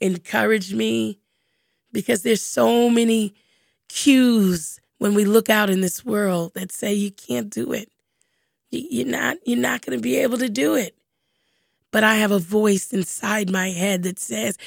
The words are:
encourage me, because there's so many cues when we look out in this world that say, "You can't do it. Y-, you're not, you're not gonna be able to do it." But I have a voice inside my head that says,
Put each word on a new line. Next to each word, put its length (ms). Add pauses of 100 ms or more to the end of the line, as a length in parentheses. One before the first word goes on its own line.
encourage 720
me, 440 (720)
because 300
there's 200
so 480
many 440 (540)
cues 920 (180)
when 160
we 100
look 260
out 200
in 100
this 240
world 500
that 180
say, 220
"You 160
can't 400
do 220
it. 180 (840)
Y-, 180
you're 160
not, 300 (100)
you're 120
not 240
gonna 160
be 180
able 220
to 100
do 260
it." 220 (920)
But 140
I 120
have 140
a 80
voice 540
inside 580
my 200
head 340
that 140
says, 380 (100)